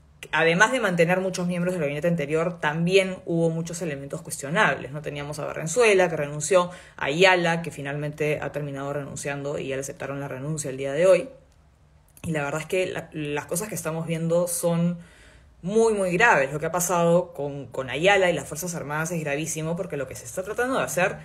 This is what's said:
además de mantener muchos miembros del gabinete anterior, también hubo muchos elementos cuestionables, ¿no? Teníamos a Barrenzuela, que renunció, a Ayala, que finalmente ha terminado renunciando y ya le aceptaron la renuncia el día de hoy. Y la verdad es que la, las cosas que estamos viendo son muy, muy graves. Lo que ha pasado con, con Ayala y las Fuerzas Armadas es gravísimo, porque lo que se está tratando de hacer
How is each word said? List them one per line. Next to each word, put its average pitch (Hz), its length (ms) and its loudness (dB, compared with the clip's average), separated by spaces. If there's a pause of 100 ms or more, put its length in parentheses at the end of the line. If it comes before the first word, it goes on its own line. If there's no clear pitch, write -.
(320)
además 165 400 4
de 254 80 0
mantener 180 400 4
muchos 180 260 -2
miembros 180 280 -2
del 175 80 -2
gabinete 147 260 -2
anterior, 165 520 0
también 185 680 2
hubo 165 240 2
muchos 165 320 -6
elementos 139 400 -8
cuestionables, 143 680 0
¿no? 147 100 -8
Teníamos 147 380 -8
a 143 60 -6
Barrenzuela, 175 640 4
que 165 80 -4
renunció, 151 540 2 (260)
a - 80 -6
Ayala, 170 580 4
que 165 80 -8
finalmente 147 720 -4
ha 143 80 -6
terminado 139 420 -6
renunciando 143 640 -6
y 139 100 -6
ya 131 80 -4
le 135 40 -4
aceptaron 139 400 -8
la 139 80 -8
renuncia 143 400 -6
el 131 80 -8
día 135 160 -4
de 160 140 4
hoy. 180 220 6 (960)
Y 165 80 -4
la 151 100 -2
verdad 143 200 -4
es 156 40 -12
que 185 200 0
la, 165 260 -8
las 147 340 -6
cosas 185 220 -6
que 180 60 -8
estamos 160 320 -6
viendo 165 420 0
son 170 500 2 (640)
muy, 220 320 4
muy 190 200 0
graves. 175 400 4
Lo 151 80 -4
que 156 60 -4
ha 165 60 -4
pasado 175 640 4
con, 143 320 -6
con 123 240 -6
Ayala 180 400 4
y - 20 2
las 139 160 -4
Fuerzas 170 260 -8
Armadas 151 360 -4
es 175 100 -2
gravísimo, 156 560 -4
porque 180 220 -6
lo 131 80 -4
que - 80 -12
se - 100 -14
está - 180 -8
tratando 233 360 -2
de 147 60 0
hacer 180 400 0